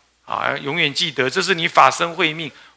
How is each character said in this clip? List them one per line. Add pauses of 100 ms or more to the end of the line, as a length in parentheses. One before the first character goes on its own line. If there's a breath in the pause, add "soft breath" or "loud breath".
(260)
啊，
要
永
远
记
得，
这
是
你
法
身
慧
命 (260 soft breath)